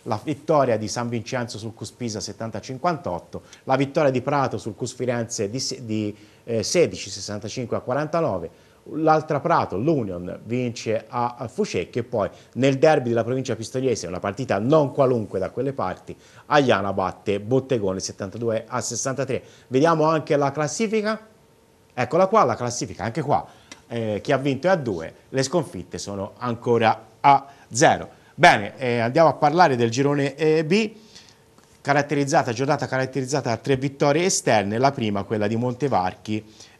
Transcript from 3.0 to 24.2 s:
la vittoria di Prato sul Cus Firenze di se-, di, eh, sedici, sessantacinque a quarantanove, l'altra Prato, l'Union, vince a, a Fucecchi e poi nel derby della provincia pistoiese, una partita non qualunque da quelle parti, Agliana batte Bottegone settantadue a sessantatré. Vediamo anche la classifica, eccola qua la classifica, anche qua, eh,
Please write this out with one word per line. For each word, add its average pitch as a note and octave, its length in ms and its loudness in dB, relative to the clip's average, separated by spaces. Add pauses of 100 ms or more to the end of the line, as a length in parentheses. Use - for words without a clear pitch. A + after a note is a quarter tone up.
la C3 120 0
vittoria C#3 340 2
di B2+ 120 0
Prato C3+ 340 -2
sul G#2 180 -8
Cus A#2+ 200 -8
Firenze A#2+ 560 -4
di C3 100 -6
se-, C3 240 -8
di, G#2+ 320 -4 (280)
eh, A2+ 180 -2
sedici, G2+ 480 0
sessantacinque G#2 680 -8
a G2 40 -4
quarantanove, C3+ 880 -4 (240)
l'altra D#3 440 2
Prato, D3+ 400 -2
l'Union, F#2+ 640 -4
vince A#2 640 -4
a, B2 320 -4
a B2+ 80 -8
Fucecchi A2+ 540 -4
e - 20 -2
poi G#2 260 -2 (260)
nel C3+ 240 2
derby D3 320 4
della A#2 120 2
provincia B2 320 -4
pistoiese, A2+ 540 -4
una F2+ 100 -6
partita G2+ 400 -2
non C#3 320 4
qualunque B2 480 0
da F#2 120 -4
quelle C3+ 220 -4
parti, F#2 440 -8 (300)
Agliana A#2 460 4
batte G2 460 -2
Bottegone G#2+ 640 0
settantadue A2 680 -6
a B2 140 -6
sessantatré. A#2+ 600 -4 (280)
Vediamo D3+ 380 4
anche D#3 280 0
la C#3+ 160 2
classifica, G#3 760 -2 (680)
eccola D3+ 320 2
qua A3 160 6
la A#2+ 140 2
classifica, A#2 480 -6
anche A2+ 180 -4
qua, B2 240 0 (400)
eh, A2+ 340 -2